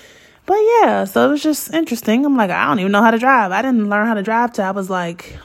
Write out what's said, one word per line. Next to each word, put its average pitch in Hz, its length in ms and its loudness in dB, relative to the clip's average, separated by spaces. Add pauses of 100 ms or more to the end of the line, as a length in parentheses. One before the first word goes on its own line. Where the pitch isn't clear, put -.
(460)
But 392 120 2 (240)
yeah, 208 240 2
so 233 200 2
it 269 60 2
was 294 100 -2
just 302 320 -4
interesting. 269 520 -2
I'm 285 100 2
like, 208 160 0
"I - 160 0
don't 277 120 0
even 190 120 -2
know 202 100 2
how 226 100 6
to 226 60 0
drive." 233 340 2
I 196 100 -2
didn't 240 280 0
learn 208 160 0
how 233 80 -2
to 202 100 -4
drive 233 300 -2
till 202 120 -4
I 190 60 -4
was, 196 180 -6
like, 175 560 -8